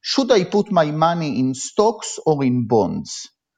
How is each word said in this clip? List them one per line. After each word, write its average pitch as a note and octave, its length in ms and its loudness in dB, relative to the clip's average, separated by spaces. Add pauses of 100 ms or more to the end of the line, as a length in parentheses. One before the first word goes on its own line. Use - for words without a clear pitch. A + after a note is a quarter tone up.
should - 300 0
I F#3+ 140 4
put G#3 260 -2
my D#3+ 200 2
money D#3+ 480 0
in C3 160 0
stocks - 680 -2
or D3 180 2
in B2 240 0
bonds? G2+ 600 -2 (280)